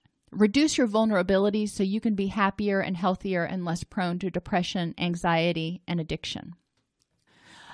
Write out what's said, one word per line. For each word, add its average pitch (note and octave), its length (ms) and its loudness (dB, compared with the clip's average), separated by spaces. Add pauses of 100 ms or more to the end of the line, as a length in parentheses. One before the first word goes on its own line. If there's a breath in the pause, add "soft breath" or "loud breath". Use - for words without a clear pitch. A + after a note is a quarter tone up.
(300)
Reduce G#3+ 480 4
your B3+ 100 4
vulnerabilities G#3 840 2
so - 120 -4
you G3 180 0
can A3 140 0
be G3 140 0
happier G3 520 0
and F#3+ 160 -2
healthier F#3 480 -2
and F3+ 200 -6
less E3+ 200 -4
prone F3+ 360 -4
to F#3 100 -4
depression, F3 680 -2
anxiety, E3+ 880 0
and F3 140 -2
addiction. - 540 -8 (1200 loud breath)